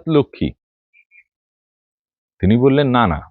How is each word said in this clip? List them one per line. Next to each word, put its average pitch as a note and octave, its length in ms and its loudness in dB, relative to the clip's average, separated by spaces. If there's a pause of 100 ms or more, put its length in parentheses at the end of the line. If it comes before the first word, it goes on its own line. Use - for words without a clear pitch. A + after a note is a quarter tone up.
লক্ষ্মী। D3 440 -2 (1900)
তিনি G2+ 180 2
বললেন, C3+ 320 2
"না, B2 180 2
না, D2+ 240 -4